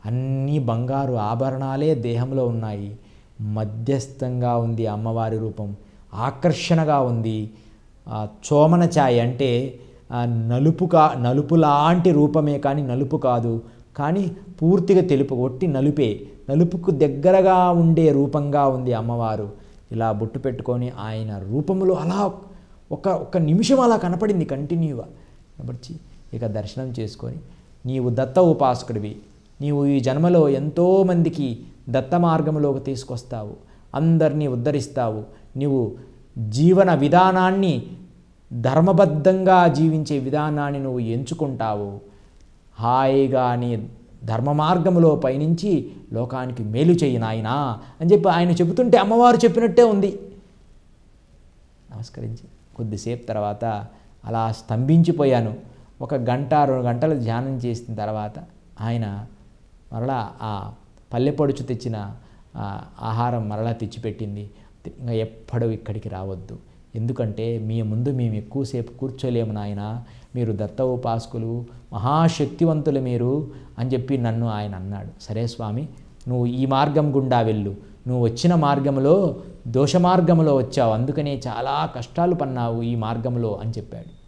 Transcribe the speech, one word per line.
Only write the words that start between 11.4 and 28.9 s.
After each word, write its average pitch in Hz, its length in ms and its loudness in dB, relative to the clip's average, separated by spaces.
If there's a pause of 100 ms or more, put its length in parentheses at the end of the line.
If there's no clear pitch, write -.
లాంటి 160 560 4
రూపమే 147 480 2
కానీ 143 240 -2
నలుపు 131 340 -2
కాదు, 120 460 0 (340)
కానీ 170 400 -2 (260)
పూర్తిగా 185 380 6
తెలుపు, 139 340 2
ఒట్టి 127 320 -2
నలుపే, 139 600 0 (240)
నలుపుకు 170 400 2
దగ్గరగా 180 800 4
ఉండే 165 420 6
రూపంగా 143 540 2
ఉంది 127 260 0
అమ్మవారు. 113 720 -4 (280)
ఇలా 113 200 0
బొట్టు 107 260 -4
పెట్టుకొని 123 520 -4
ఆయన 107 480 -8
రూపంలో 165 560 0
అలా 180 380 -2 (600)
ఒక, 151 160 -4
ఒక 190 280 -2
నిమిషం 180 440 4
అలా 233 160 4
కనపడింది 180 480 -2
కంటిన్యూగా. 147 600 -4 (540)
కనపడిచి 123 380 -12 (380)
ఇక 117 120 -6
దర్శనం 107 520 -6
చేసుకొని, 117 380 -8 (500)
"నీవు 123 280 -2
దత్త 131 240 0
ఉపాసకుడివి, 120 800 2 (420)